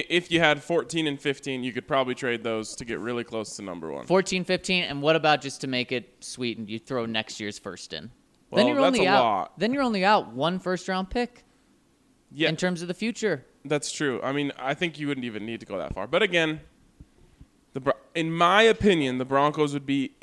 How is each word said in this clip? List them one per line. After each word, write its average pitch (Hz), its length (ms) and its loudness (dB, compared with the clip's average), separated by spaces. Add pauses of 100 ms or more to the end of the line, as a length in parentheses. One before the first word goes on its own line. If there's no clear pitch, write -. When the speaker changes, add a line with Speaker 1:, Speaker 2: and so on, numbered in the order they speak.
Speaker 1:
if 170 220 0
you 165 80 4
had 151 240 4
fourteen 165 420 0
and 139 160 -2
fifteen, 135 420 -4
you 127 80 -4
could 123 160 -6
probably 131 280 0
trade 117 280 -2
those 110 340 -4
to 127 80 -12
get 113 140 -4
really 120 240 -4
close 113 340 -6
to 107 40 -12
number 85 300 -8
one. 67 160 -8
Speaker 2:
Fourteen, 185 360 2
fifteen, 180 400 0
and 143 160 -6
what 151 160 4
about 151 260 4
just 139 200 -10
to 139 60 -6
make 123 240 -2
it 123 300 -4
sweet 120 360 -6
and 110 100 -8
you 110 120 -8
throw 120 260 -4
next 110 340 -4
year's 104 200 -8
first - 340 -12
in? 78 80 -8
Then 92 80 -14 (400)
Speaker 1:
Well, 220 180 4
Speaker 2:
you're - 100 2
Speaker 1:
that's 269 100 6
Speaker 2:
only 254 180 4
Speaker 1:
a 180 60 4
Speaker 2:
out, - 120 6
Speaker 1:
lot. 101 360 0
Speaker 2:
then 220 140 0
you're 277 100 0
only 202 200 0
out 185 300 4
one 156 240 0
first 180 300 -4
round 190 240 -2
pick 240 320 -4 (880)
Speaker 1:
Yeah. 151 180 2
Speaker 2:
in 160 60 0
terms 180 260 -2
of 175 60 -8
the 175 80 -6
future. 208 500 -2 (180)
Speaker 1:
That's 147 280 -2
true. 135 320 0
I 131 80 -2
mean, 143 260 0
I 135 160 -2
think 156 240 -4
you 151 100 -6
wouldn't 135 180 -4
even 107 200 -6
need 113 140 -6
to - 80 -16
go 98 100 -4
that 73 160 -4
far. 95 140 -6
But 165 160 2
again, 165 380 0 (1120)
the 135 80 -8
Bro-, 131 120 2 (220)
in 165 160 0
my 175 320 6
opinion, 170 560 4
the 127 60 -4
Broncos 147 480 2
would 139 120 -6
be 139 380 0